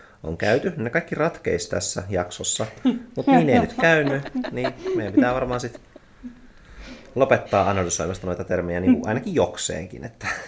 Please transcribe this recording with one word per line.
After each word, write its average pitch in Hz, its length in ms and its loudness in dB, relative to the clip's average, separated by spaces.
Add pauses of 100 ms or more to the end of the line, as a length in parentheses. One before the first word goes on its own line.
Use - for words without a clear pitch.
(220)
on 80 140 -6
käyty, 113 400 2
ne 120 140 -4
kaikki - 240 -2
ratkeisi 151 560 -2
tässä 92 380 -4
jaksossa, 92 580 -4 (500)
mut - 100 -4
niin 208 240 6
ei 123 100 6
nyt - 200 0
käynyt, 147 420 4 (300)
niin 120 160 -2 (280)
meidän 101 160 -2
pitää 123 220 4
varmaan 123 260 -2
sit 120 200 -10 (1300)
lopettaa 113 560 2
analysoimasta 92 560 -2
noita 90 180 -4
termejä 87 360 -2
niin 92 160 6
kuin - 120 -4
ainakin 160 260 -2
jokseenkin, - 720 0
että - 220 -14 (220)